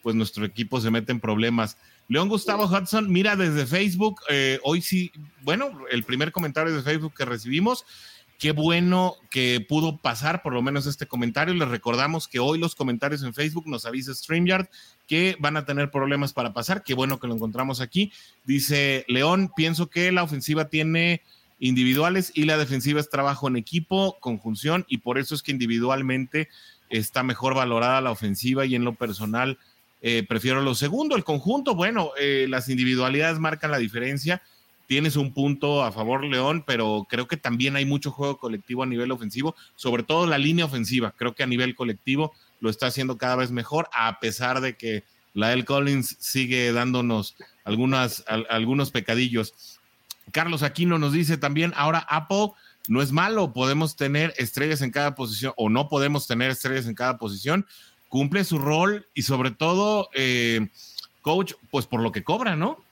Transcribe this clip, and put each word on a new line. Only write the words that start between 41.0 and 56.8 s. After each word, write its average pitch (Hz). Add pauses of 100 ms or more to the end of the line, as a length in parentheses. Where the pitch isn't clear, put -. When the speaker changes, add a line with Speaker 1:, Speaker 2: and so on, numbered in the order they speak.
Speaker 1:
Creo 120
que 139
a -
nivel 123
colectivo 131 (260)
lo 113
está 110
haciendo 131
cada 127
vez 127
mejor, 131
a 113
pesar 123
de 131
que 110 (280)
Lael 117
Collins 139
sigue 123
dándonos 120 (280)
algunas, 127
al-, 110
algunos 123
pecadillos. 117 (520)
Carlos 165
Aquino 170
nos 147
dice 165
también, 151
ahora 156
Apple 196 (380)
no 117
es 135
malo, 185
podemos 139
tener 147
estrellas 139
en 131
cada 143
posición, 123
o 107
no 131
podemos 143
tener 123
estrellas 131